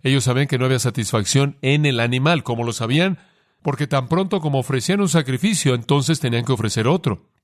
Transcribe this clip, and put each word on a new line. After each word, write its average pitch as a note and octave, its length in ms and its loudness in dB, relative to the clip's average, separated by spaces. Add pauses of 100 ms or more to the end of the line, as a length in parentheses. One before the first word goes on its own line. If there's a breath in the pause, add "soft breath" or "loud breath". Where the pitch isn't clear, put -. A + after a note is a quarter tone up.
ellos C3 220 2
sabían C3 240 2
que C3 100 0
no B2+ 60 0
había C3 140 2
satisfacción A#2+ 800 0
en D3 260 2
el B2 140 0
animal. B2+ 420 0
¿Cómo A#2 220 -4
lo A#2 80 -2
sabían? D3+ 460 0 (440 soft breath)
Porque C#3+ 240 -4
tan C3+ 220 -2
pronto F#3 320 0
como D3 180 -2
ofrecían C#3 420 -2
un G3 80 2
sacrificio, D3 640 0
entonces C#3 440 0
tenían A#2 260 0
que C3 80 0
ofrecer A2 360 -2
otro. C#3+ 420 -2 (140)